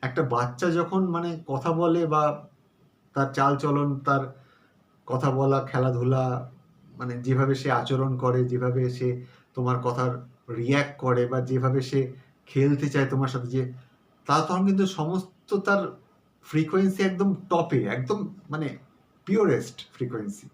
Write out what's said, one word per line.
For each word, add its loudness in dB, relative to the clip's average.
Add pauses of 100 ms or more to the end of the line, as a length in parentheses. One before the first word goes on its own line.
একটা -2
বাচ্চা 0
যখন, 0
মানে, -4
কথা -2
বলে 2
বা 0 (680)
তার 0
চালচলন, 2
তার -2 (640)
কথা 0
বলা, 4 (120)
খেলাধুলা, 0 (460)
মানে, -6
যেভাবে 2
সে -2
আচরণ 0
করে, 2
যেভাবে 0
সে -4 (280)
তোমার 0
কথার -2 (260)
রিয়্যাক্ট 0
করে 2
বা -2
যেভাবে 0
সে -2 (340)
খেলতে 2
চায় 2
তোমার 0
সাথে, -4
যে -2 (540)
তা 4
তখন 0
কিন্তু 4
সমস্ত -6
তার 0 (440)
ফ্রিকোয়েন্সি 0
একদম 2
টপে, 0
একদম, -4 (160)
মানে, -6 (460)
পিওরেস্ট 0 (160)
ফ্রিকোয়েন্সি। -8